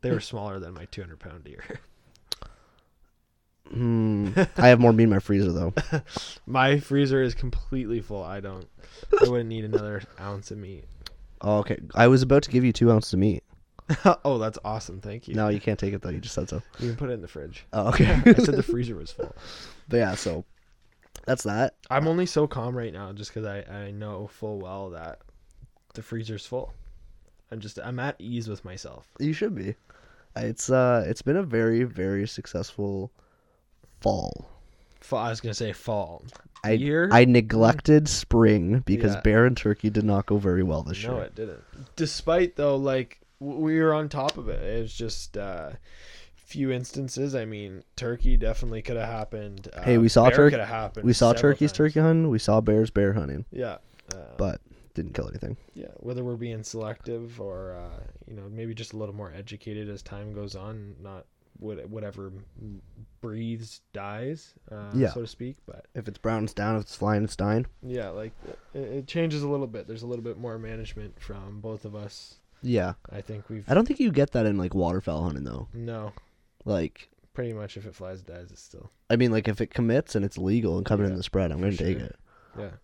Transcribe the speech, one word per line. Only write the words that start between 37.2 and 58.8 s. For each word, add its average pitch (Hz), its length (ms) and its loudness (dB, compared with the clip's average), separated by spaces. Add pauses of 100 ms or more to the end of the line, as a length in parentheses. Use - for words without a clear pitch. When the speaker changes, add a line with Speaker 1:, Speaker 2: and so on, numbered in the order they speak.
Speaker 2:
neglected 120 840 6
spring 110 760 4
because 107 300 2
Speaker 1:
Yeah. - 60 -8
Speaker 2:
bear 110 240 6
and 127 100 4
turkey 107 340 0
did 104 140 0
not 101 220 2
go 104 120 2
very 95 260 2
well 78 200 0
this 87 200 -8
Speaker 1:
No, 123 120 -4
Speaker 2:
year. 107 80 -4
Speaker 1:
it - 120 -14
didn't. 98 280 -10 (320)
Despite, 170 600 0
though, 143 180 2
like, 135 460 -2 (180)
w-, 139 200 -8
we 156 200 2
were 160 140 4
on 151 160 -2
top 139 280 -4
of - 120 -6
it. 73 120 -2
It 107 200 -2
was 110 120 -6
just, - 440 -8
uh, 90 340 -10 (640)
few 135 360 -6
instances. 131 640 -6
I 117 100 -4
mean, 104 380 -12 (120)
turkey 123 420 4
definitely 110 440 0
coulda 113 240 -4
happened. 107 680 -10
Uh, - 100 -12
Speaker 2:
Hey, 120 140 6
we 117 120 8
saw 120 200 10
Speaker 1:
bear 123 80 4
Speaker 2:
turkey. 147 180 10
Speaker 1:
coulda 110 100 -2
happened 110 400 -6
Speaker 2:
We 120 80 6
saw 117 200 6
Speaker 1:
several - 80 2 (120)
Speaker 2:
turkeys 147 180 2
Speaker 1:
times. - 60 -12
Speaker 2:
turkey 156 220 4
hunting. 160 300 4
We - 100 2
saw 110 220 4
bears 110 280 4
bear 98 240 2
hunting. 71 380 -4
Speaker 1:
Yeah. 120 260 -8 (360)
Uh, 95 40 -14 (200)
Speaker 2:
But - 240 -4 (320)
didn't - 200 -8
kill - 140 -6
anything. - 300 -10 (180)
Speaker 1:
Yeah, - 220 -16
whether 123 260 -8
we're 123 140 -6
being 113 260 -10
selective 117 760 -10
or, 92 340 -10
uh, 87 260 -12 (280)
you - 60 -18
know, 104 160 -16
maybe 113 240 -10
just 110 200 -14